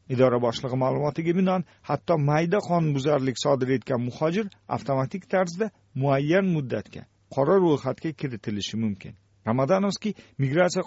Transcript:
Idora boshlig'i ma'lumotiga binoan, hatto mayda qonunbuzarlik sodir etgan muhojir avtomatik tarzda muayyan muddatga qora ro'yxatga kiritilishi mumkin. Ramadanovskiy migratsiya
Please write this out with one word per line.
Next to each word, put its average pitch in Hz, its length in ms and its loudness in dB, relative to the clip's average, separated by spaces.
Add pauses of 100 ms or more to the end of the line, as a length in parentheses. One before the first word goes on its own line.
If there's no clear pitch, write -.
(140)
Idora 123 320 4
boshlig'i 120 380 -2
ma'lumotiga 147 560 -2
binoan, 185 260 0 (240)
hatto 147 280 0
mayda 156 420 2 (100)
qonunbuzarlik 143 760 0
sodir 131 320 2
etgan 120 300 -2
muhojir 170 380 -2 (300)
avtomatik 135 480 -4 (100)
tarzda 185 340 0 (340)
muayyan 147 540 2
muddatga 120 460 -6 (340)
qora 143 280 4
ro'yxatga 147 560 0
kiritilishi 107 640 -6
mumkin. 104 300 -6 (340)
Ramadanovskiy 185 640 0 (300)
migratsiya 175 440 2